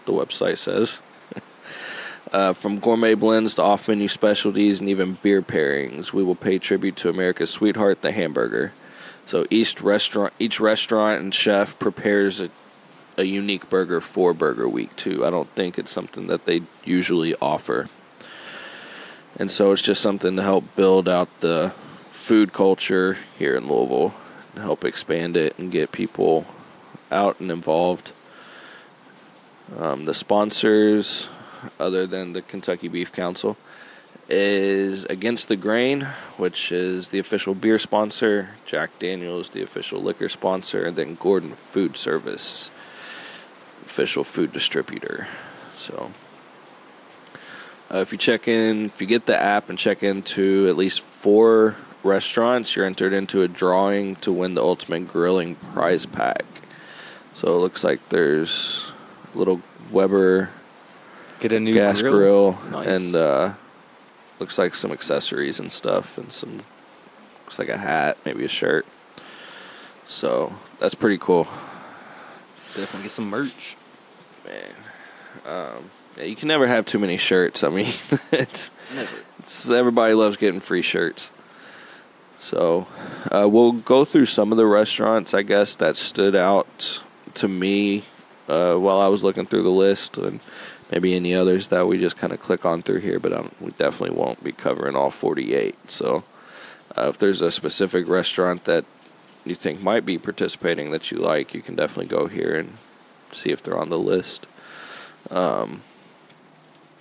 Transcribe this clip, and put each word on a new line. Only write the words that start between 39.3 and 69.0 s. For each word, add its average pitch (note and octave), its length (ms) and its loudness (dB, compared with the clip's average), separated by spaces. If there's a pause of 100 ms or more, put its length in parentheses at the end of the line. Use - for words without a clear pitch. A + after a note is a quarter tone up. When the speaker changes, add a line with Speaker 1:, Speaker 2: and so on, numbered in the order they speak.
Speaker 1:
the F#2+ 120 -8
official F#2+ 380 -10
liquor F#2+ 260 -4
sponsor, F#2+ 580 -2
and E2 120 -4
then D#2+ 180 -4
Gordon E2 380 0
Food F2 420 -2
Service, - 720 -4 (1160)
official C2 400 -2
food - 260 -2
distributor. - 800 -6 (480)
So, - 340 -12 (1800)
uh, F#2 100 -4
if F#2+ 120 -2
you G#2 60 -6
check A2+ 300 0
in, A2 400 2
if - 120 -12
you F#2+ 80 -4
get A2+ 180 2
the - 160 2
app G2+ 280 2
and F#2 100 -8
check G2+ 240 0
into G2 640 2
at F2 80 2
least F#2 240 0
four A2 800 4 (260)
restaurants, A2+ 720 2
you're G2 100 0
entered F#2+ 280 0
into G2 280 0
a F2+ 60 4
drawing F#2+ 720 2
to F#2+ 160 -2
win F2+ 220 -2
the D#2+ 60 2
Ultimate F2 460 -2
Grilling F2 480 0
Prize - 500 -2
Pack. - 380 -2 (920)
So F2 200 0
it F2 40 2
looks F2+ 260 -2
like D2+ 240 -2
there's D#2+ 800 0 (420)
a - 40 -10
little F#2 240 0 (300)
Weber F#2+ 580 4 (920)
Speaker 2:
Get A2 120 -2
a A2 80 2
new A2 140 2
Speaker 1:
gas G2+ 260 4
Speaker 2:
grill? G2+ 540 6
Speaker 1:
grill F#2+ 40 -10 (140)
Speaker 2:
Nice. - 160 -6
Speaker 1:
and, F#2 280 0
uh, D#2+ 380 2 (840)
looks - 180 -8
like F2+ 180 2
some F2 180 -6
accessories - 680 -4
and G1+ 100 -10
stuff, - 480 -4
and - 140 -14
some, - 320 -12 (800)
looks - 160 -10
like - 80 -6
a - 100 -4
hat, D#2 460 0
maybe C2+ 220 -6
a - 20 -2
shirt. - 380 0 (1200)